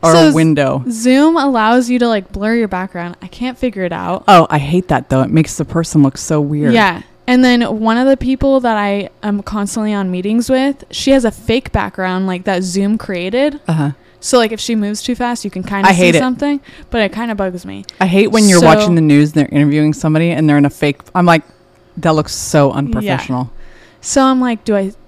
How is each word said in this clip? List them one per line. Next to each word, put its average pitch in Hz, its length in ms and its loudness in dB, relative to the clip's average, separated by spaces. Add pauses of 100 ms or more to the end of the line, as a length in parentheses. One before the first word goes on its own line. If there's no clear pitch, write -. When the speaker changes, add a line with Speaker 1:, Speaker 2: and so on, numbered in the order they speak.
Speaker 1:
or 165 120 4
Speaker 2:
So 165 160 6
Speaker 1:
a - 20 -
Speaker 2:
z-, 147 40 0
Speaker 1:
window. 143 540 2
Speaker 2:
Zoom 262 480 2
allows 247 540 0
you 247 80 0
to, 240 80 2
like, 208 240 -2
blur 214 240 -2
your 226 120 0
background. 180 540 -8
I 180 60 -18
can't 247 280 -10
figure 214 280 -4
it 175 100 -4
out. 180 340 -6
Speaker 1:
Oh, 175 220 4
I 156 80 -2
hate 151 300 -2
that, 127 220 -4
though. 131 120 2
It - 80 -2
makes 156 280 0
the 160 80 -4
person 165 360 -2
look 135 160 2
so 151 240 -4
weird. 147 320 -2
Speaker 2:
Yeah. 196 300 0 (240)
And 254 180 4
then 247 160 4 (180)
one 220 180 0
of 254 100 0
the 269 100 4
people 269 440 0
that 233 140 0
I 202 340 -4 (140)
am 202 200 -4
constantly 214 500 -4
on 196 180 -4
meetings 208 380 -2
with, 269 420 0
she - 200 0
has 269 120 4
a 220 80 2
fake - 400 -4
background, 190 560 -4
like, 180 180 -6
that 190 180 -2
Zoom 196 340 -2
created. 220 680 -4
Speaker 1:
Uh-huh. 151 240 -2 (280)
Speaker 2:
So, - 180 0
like, 226 140 2
if 220 80 -10
she 233 160 -4
moves 208 280 -4
too 247 120 -4
fast, 240 300 -6
you 202 60 -8
can 185 120 -10
kinda 196 240 -2
Speaker 1:
I 190 60 4
hate 175 200 2
Speaker 2:
see 165 40 4
Speaker 1:
it. - 20 4
Speaker 2:
something, 277 400 -2 (300)
but 240 120 -2
it 196 120 -2
kinda 226 220 -6
bugs 185 300 -6
me. 196 200 -14 (160)
Speaker 1:
I 190 60 0
hate 196 240 2
when 214 180 4
you're 180 100 6
Speaker 2:
So 165 60 6
Speaker 1:
watching 175 300 6
the 165 60 4
news 151 320 4
and 151 140 2
they're - 80 -6
interviewing 147 380 2
somebody 160 380 0
and 156 180 2
they're 147 80 4
in 143 80 4
a 143 40 2
fake, 143 300 -2 (160)
I'm 175 120 2
like, 165 160 4 (520)
"That 160 200 0
looks 151 200 -2
so 143 360 2
Speaker 2:
Yeah. - 80 -4
Speaker 1:
unprofessional." 123 720 -4 (500)
Speaker 2:
So - 220 0
I'm 262 180 2
like, 240 240 -4
"Do 214 100 0
I 196 160 -2 (160)